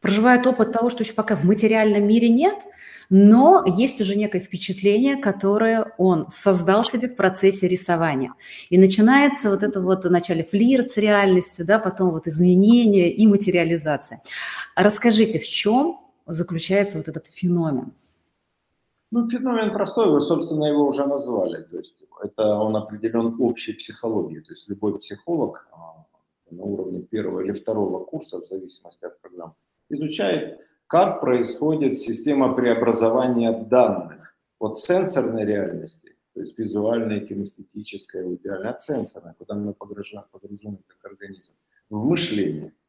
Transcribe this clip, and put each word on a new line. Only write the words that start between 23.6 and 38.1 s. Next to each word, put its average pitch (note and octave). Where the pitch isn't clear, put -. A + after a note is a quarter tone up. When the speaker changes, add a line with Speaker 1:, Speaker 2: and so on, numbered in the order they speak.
Speaker 2:
психологией. G2
То -
есть -
любой G2+
психолог, B2+
а, E2
на F2
уровне F#2+
первого F#2
или F#2+
второго G2+
курса, -
в E2+
зависимости F#2
от -
программ, F2
изучает, D#3
как F3+
происходит C3+
система C3
преобразования A#2
данных A2+
от A2
сенсорной A#2
реальности, -
то -
есть -
визуальной, G#2+
кинестетической, G2+